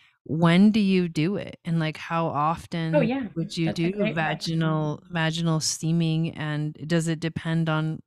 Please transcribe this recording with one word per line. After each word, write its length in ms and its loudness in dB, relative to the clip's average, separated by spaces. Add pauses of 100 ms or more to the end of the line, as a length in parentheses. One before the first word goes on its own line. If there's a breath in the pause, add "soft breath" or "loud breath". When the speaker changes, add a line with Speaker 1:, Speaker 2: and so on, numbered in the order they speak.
(240 soft breath)
Speaker 1:
when 480 6
do 80 2
you 280 2
do 280 0
it? 280 -10
And, 140 0
like, 180 -2
how 300 -2
often 680 -2
Speaker 2:
Oh, 60 4
yeah. 340 0
Speaker 1:
would 220 -6
you 100 0
Speaker 2:
That's 120 -2
a 40 0
Speaker 1:
do 100 2
Speaker 2:
great 200 0
question. 20 -6
Speaker 1:
vaginal, 960 -2
vaginal 500 0
steaming? 760 0
And 380 -4 (120)
does 220 0
it 100 -2
depend 520 -2
on 360 -2